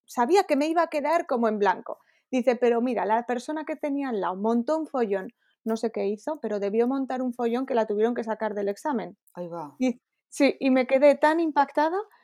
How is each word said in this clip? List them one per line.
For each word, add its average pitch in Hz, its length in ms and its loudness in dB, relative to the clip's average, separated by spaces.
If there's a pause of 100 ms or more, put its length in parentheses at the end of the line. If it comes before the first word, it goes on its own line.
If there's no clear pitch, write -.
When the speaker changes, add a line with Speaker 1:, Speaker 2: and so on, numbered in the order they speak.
Speaker 1:
sabía 320 400 2
que 311 120 0
me 294 120 0
iba 330 140 2
a 320 60 0
quedar 320 380 0
como 233 220 0
en 214 100 -2
blanco". 196 400 -2 (320)
Dice: 254 260 2
"Pero 233 260 2
mira, 214 240 -2
la 226 180 0
persona 277 400 -6
que 302 120 -8
tenía 277 340 -4
al 214 100 -4
lado 180 160 -4
montó 233 420 0
un 311 80 -6
follón". 196 420 -2 (360)
No 220 140 -2
sé 226 140 -4
qué 202 160 -4
hizo, 294 340 -6
pero 214 180 -4
debió 208 280 0
montar 262 340 -4
un 254 100 -2
follón 240 320 -2
que 262 100 -6
la 220 120 2
tuvieron 220 280 0
que 233 100 -4
sacar 220 300 -4
del 202 140 -2
examen. 196 480 -4 (180)
Speaker 2:
Ahí 175 140 -8
va. 165 160 -8 (140)
Speaker 1:
Y, 254 220 0 (280)
sí, - 320 4
y 269 100 2
me 254 160 4
quedé 269 300 6
tan 311 240 4
impactada 302 580 0 (260)